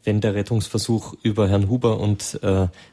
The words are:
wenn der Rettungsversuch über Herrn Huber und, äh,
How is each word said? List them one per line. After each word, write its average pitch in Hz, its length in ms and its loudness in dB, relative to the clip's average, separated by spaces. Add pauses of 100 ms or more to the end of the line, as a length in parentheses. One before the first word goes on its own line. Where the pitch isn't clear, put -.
wenn 107 200 0
der 107 120 2
Rettungsversuch 107 880 -2
über 107 240 2
Herrn 98 220 2
Huber 117 320 0
und, - 420 -2
äh, 95 240 2 (260)